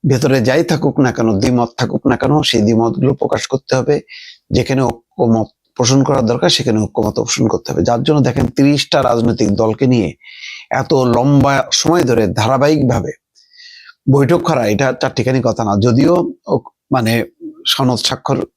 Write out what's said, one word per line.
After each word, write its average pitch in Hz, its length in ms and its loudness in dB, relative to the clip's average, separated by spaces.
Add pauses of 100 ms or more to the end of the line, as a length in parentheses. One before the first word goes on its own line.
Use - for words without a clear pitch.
ভেতরে 131 360 2
যাই 131 240 2
থাকুক 151 360 -2
না 123 120 2
কেন, 113 160 0 (100)
দ্বিমত 120 380 0
থাকুক - 300 -4
না 123 100 0
কেন, 147 160 0 (100)
সেই 113 200 0
দ্বিমতগুলো 113 520 0
প্রকাশ - 320 -4
করতে - 300 -4
হবে, 131 180 0 (560)
যেখানে 131 320 0
ঐক্যমত 113 640 -2 (280)
পোষণ 135 280 2
করার 135 220 0
দরকার 123 240 0
সেখানে 107 300 -2
ঐক্যমত 107 380 -2
পোষণ - 300 -2
করতে - 200 -2
হবে। - 140 -2
যার 117 200 0
জন্য 151 180 0
দেখেন, 127 260 0
ত্রিশটা 143 560 0
রাজনৈতিক 117 520 0
দলকে 110 320 0
নিয়ে 117 220 2 (600)
এত 131 240 -2
লম্বা 135 600 2 (180)
সময় 170 320 2
ধরে 113 200 2 (100)
ধারাবাহিকভাবে 131 760 0 (1000)
বৈঠক 143 320 4
করা, 156 240 0
এটা 107 260 0
চারটিখানি 127 520 -2
কথা 113 200 -2
না। 101 160 -2
যদিও 127 340 4 (320)
ও-, 143 260 -4 (200)
মানে, 113 200 0 (540)
সনদ 127 400 -2
স্বাক্ষর - 320 -4 (180)